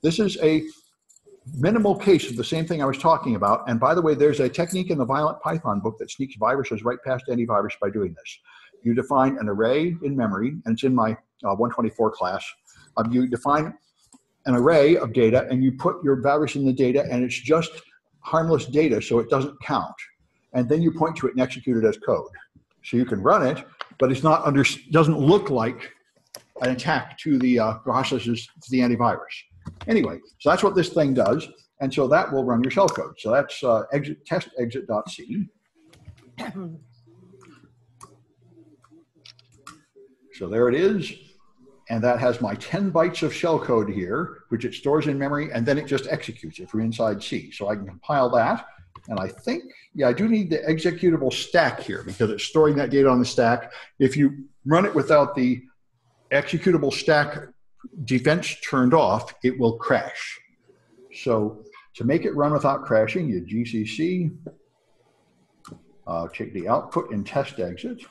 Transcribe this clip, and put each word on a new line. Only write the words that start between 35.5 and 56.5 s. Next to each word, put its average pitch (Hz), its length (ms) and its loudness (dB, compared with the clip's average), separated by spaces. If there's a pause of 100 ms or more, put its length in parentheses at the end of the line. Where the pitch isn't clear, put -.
So 92 140 -10
there 117 220 2
it 120 60 2
is, 190 380 0 (760)
and 117 140 -2
that 123 160 2
has 123 200 0
my 104 160 -4
ten 190 360 -4
bytes 170 320 0
of 151 100 -2
shellcode 120 600 0
here, 104 540 -6
which 117 160 -4
it 120 100 -6
stores 147 340 0
in 139 120 -2
memory, 143 320 -4
and 117 140 -2
then 139 120 2
it 151 80 -4
just 139 220 -4
executes 110 520 -8
it 90 100 -16
from 107 100 -4
inside 113 420 -2
C. - 300 -10
So 101 160 -8
I 107 80 -2
can 98 100 -12
compile 123 460 -2
that, 131 340 2 (440)
and 107 100 -4
I 95 80 -4
think, - 360 -8 (300)
yeah, 135 140 0
I 123 60 2
do 190 140 -2
need 214 220 0
the 156 100 0
executable 160 720 0
stack - 500 0
here - 220 -8
because 104 280 -2
it's 101 140 -6
storing 151 320 4
that 139 120 -2
data 139 180 6
on 123 120 6
the 123 60 4
stack. 120 460 0 (280)
If 135 180 4
you 143 280 2 (200)
run 165 200 4
it 202 100 -2
without 143 400 4
the 127 260 0 (680)
executable 143 600 2